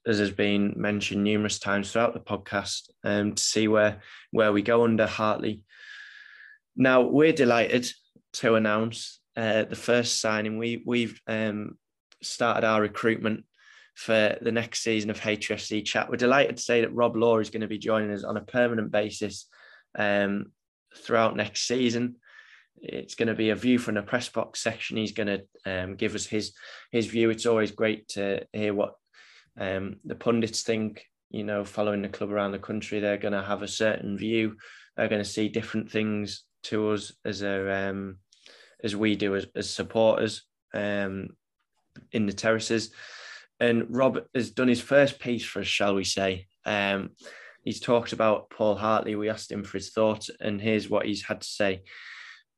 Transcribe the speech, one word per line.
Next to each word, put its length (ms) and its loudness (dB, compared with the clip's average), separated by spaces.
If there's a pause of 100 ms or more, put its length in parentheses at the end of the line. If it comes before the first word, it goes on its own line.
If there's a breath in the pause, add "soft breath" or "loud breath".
as 120 2
has 120 2
been 460 2
mentioned 480 0
numerous 340 0
times 320 -2
throughout 240 2
the 60 -8
podcast, 720 -6 (140)
um, 300 0
to 80 -2
see 260 2
where, 320 4 (300 loud breath)
where 220 4
we 100 4
go 220 4
under 220 4
Hartley. 580 -2 (1120 loud breath)
Now, 240 6
we're 320 6
delighted 580 4 (440)
to 200 4
announce, 640 0 (160)
uh, 280 2
the 120 -6
first 440 2
signing. 360 0
We, 300 -4
we've, 400 0
um, 500 -4 (460)
started 420 0
our 160 4
recruitment 640 0 (500 soft breath)
for 460 2
the 120 0
next 300 -2
season 280 0
of 140 -6
H 260 -2
F 100 -2
C 220 -4
Chat. 280 0
We're 60 -2
delighted 400 4
to 60 -10
say 200 4
that 120 -2
Rob 220 2
Law 220 6
is 120 -2
gonna 160 -4
be 120 -6
joining 340 0
us 120 -6
on 120 -4
a 60 -4
permanent 480 0
basis, 560 -2 (520 loud breath)
um, 540 0 (420)
throughout 420 2
next 300 -4
season. 500 0 (640 loud breath)
It's 320 -10
gonna 200 0
be 160 2
a 60 0
view 220 4
from 160 -2
the 80 0
press 260 -4
box 340 -6
section. 360 -4
He's 140 -2
gonna, 280 -2 (240)
um, 320 -6
give 180 -2
us 120 -6
his, 260 -4 (380 loud breath)
his 160 0
view. 240 2
It's 160 -4
always 240 2
great 380 -2
to 440 -4
hear 220 -2
what, 200 0 (640 loud breath)
um, 460 -4
the 100 -10
pundits 480 0
think, 420 -4 (260)
you 140 -8
know, 200 -2
following 380 -2
the 60 -6
club 240 -6
around 200 0
the 60 -6
country. 420 -6
They're 160 0
gonna 260 -2
have 200 -4
a 60 -8
certain 500 -2
view. 380 0 (400 loud breath)
They're 120 0
gonna 160 0
see 240 -2
different 420 -4
things 540 -4 (200)
to 260 -2
us 220 -4 (120)
as 180 -6
a, 480 -2
um, 280 -8 (640 loud breath)
as 100 -4
we 220 2
do 200 0
as, 180 -4
as 160 -4
supporters, 760 2 (300)
um, 540 -4 (840)
in 140 2
the 60 -2
terraces. 580 0 (680 loud breath)
And 300 2
Rob 320 2 (140)
has 160 -2
done 180 2
his 140 4
first 360 4
piece 280 -4
for 140 -6
us, 60 -6
shall 280 2
we 100 0
say. 420 -2 (200)
Um, 460 0 (520 loud breath)
he's 160 -6
talked 320 2
about 380 2
Paul 240 2
Hartley. 420 0
We 140 -2
asked 200 -8
him 140 -6
for 140 -8
his 120 -8
thoughts, 380 0 (120)
and 200 -2
here's 300 0
what 160 2
he's 160 -2
had 180 -6
to 80 -12
say. 360 -2 (720 loud breath)